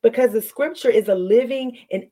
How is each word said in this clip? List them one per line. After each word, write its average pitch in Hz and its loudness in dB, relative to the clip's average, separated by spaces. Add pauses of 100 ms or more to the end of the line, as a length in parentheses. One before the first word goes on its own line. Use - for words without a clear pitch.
because 233 2
the 220 -2
scripture 285 -4
is 214 2
a 196 2
living 247 0 (140)
and 190 -8